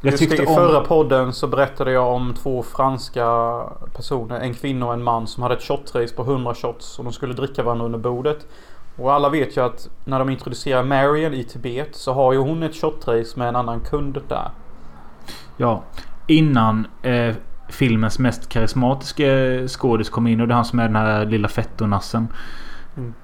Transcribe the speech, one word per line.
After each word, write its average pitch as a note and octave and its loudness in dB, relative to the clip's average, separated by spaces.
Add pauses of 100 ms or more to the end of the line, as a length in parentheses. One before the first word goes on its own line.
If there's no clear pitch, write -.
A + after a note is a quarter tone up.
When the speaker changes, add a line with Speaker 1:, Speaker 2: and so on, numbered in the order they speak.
Speaker 1:
Jag C#3 4
Speaker 2:
Just C#3+ 4
det, D3+ 4
Speaker 1:
tyckte D3 2
Speaker 2:
i - 4
Speaker 1:
om D#3+ 6
Speaker 2:
förra D#3 6
podden C3 4
så - -4
berättade C3 0
jag B2+ 2
om B2 0
två B2 -2
franska C3 -2 (720)
personer, A#2+ -4
en B2+ -4
kvinna B2+ -4
och A#2+ -2
en A#2+ -4
man, A#2 0
som - -6
hade B2 0
ett B2 -8
shotrace - -2
på B2 -4
hundra B2 0
shots - -8
och B2 -10
de A#2 -4
skulle B2 -6
dricka C3 -4
varandra A#2 0
under A#2 -4
bordet. B2 -2 (500)
Och C3 2
alla C#3+ 4
vet C#3+ 0
ju B2+ 4
att - -4 (160)
när C3+ 0
de C3 2
introducerar B2+ -2
Marion C#3 2
i C3 -4
Tibet B2 -6
så - -4
har C3 6
ju C3+ 4
hon D#3+ 0
ett D#3 -4
shotrace - -2
med A#2+ 0
en A#2+ -2
annan A#2 -2
kund C#3+ -2
där. - -4 (1080)
Speaker 1:
Ja, A#2 0 (440)
innan, A#2 4 (140)
eh, A#2+ 2 (340)
filmens A2 2
mest B2 0
karismatiska C3+ 2 (440)
skådis A#2+ 2
kom A#2 2
in, A2+ 4
och A#2 2
det A#2+ 2
är - 4
han A#2+ 4
som A#2+ 0
är A#2 4
den A2 2
här G#2+ 4
lilla G#2+ 2
fettonassen. A2 0 (720)
Speaker 2:
Mm. A#2+ -8 (100)